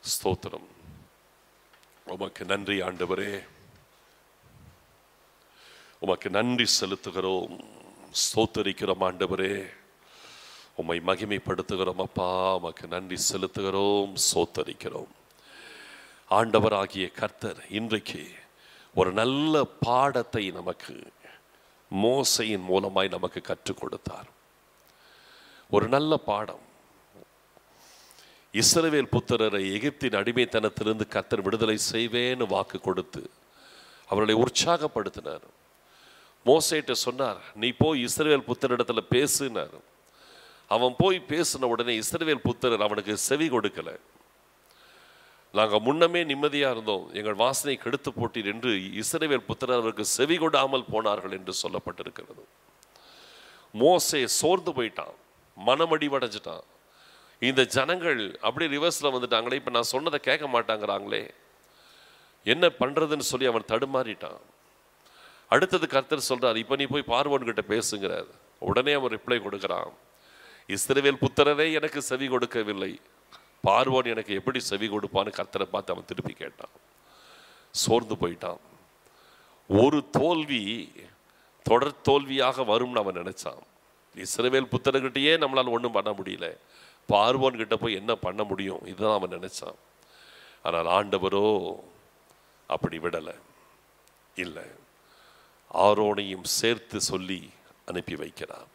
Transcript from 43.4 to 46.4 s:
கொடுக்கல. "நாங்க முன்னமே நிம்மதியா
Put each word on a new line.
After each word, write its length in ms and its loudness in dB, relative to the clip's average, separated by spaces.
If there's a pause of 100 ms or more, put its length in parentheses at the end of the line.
கொடுக்கல. 500 -2 (1500)
"நாங்க 280 4
முன்னமே 440 4
நிம்மதியா 480 0